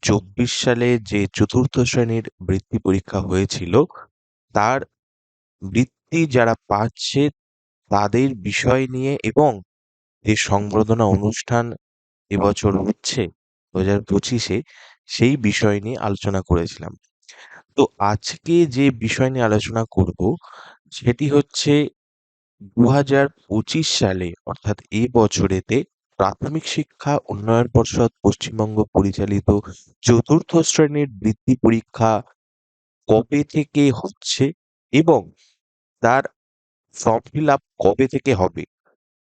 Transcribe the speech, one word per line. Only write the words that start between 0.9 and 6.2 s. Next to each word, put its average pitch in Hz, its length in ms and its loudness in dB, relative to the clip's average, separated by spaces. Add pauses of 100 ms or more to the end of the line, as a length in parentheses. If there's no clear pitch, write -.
যে 104 200 -4 (140)
চতুর্থ 120 460 0
শ্রেণীর 117 460 -2 (140)
বৃত্তি 95 380 -4
পরীক্ষা 95 420 -2
হয়েছিল, 92 540 -4 (800)
তার 117 240 2 (840)
বৃত্তি 117 640 -2